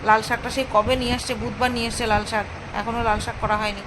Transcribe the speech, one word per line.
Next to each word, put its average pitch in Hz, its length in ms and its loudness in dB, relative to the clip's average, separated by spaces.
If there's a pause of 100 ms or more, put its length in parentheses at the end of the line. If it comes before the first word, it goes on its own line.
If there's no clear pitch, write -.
লাল 220 180 6
শাকটা 240 280 -2
সেই 262 220 0
কবে 214 240 4
নিয়ে 247 180 0
আসছে, 247 200 -4
বুধবার 240 360 -2
নিয়ে 233 180 -2
আসছে 233 180 -2
লাল 208 200 2
শাক, 208 200 -2 (280)
এখনও 226 280 -2
লাল 214 180 2
শাক 240 200 -4
করা 214 160 2
হয়নি। 208 300 -2